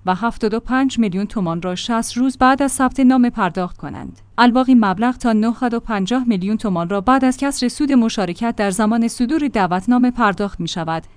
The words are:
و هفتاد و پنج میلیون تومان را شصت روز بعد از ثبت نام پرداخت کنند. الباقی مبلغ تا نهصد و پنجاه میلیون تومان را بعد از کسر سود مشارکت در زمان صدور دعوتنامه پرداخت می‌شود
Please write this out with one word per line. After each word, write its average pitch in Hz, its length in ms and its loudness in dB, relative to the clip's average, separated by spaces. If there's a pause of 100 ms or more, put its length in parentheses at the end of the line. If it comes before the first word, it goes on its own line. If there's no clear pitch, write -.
و 185 100 0
هفتاد 220 380 -2
و 226 60 -2
پنج 254 400 0
میلیون 202 260 0
تومان 170 360 -4
را 180 140 -4
شصت 226 420 -4
روز 254 200 0
بعد 262 240 4
از 277 100 0
ثبت 262 280 -2
نام 254 300 4
پرداخت 185 480 -4
کنند. - 420 -14 (180)
الباقی 247 380 4
مبلغ 220 420 2
تا 233 160 0
نهصد 226 400 0
و 233 60 -2
پنجاه 233 480 -2
میلیون 208 300 0
تومان 175 320 -2
را 202 120 -2
بعد 262 240 4
از 254 120 2
کسر 277 300 -2
سود 285 240 -2
مشارکت 226 640 0
در 202 160 0
زمان 226 360 0
صدور 277 400 -2
دعوتنامه 220 640 2
پرداخت 202 480 -2
می‌شود 165 440 -6 (140)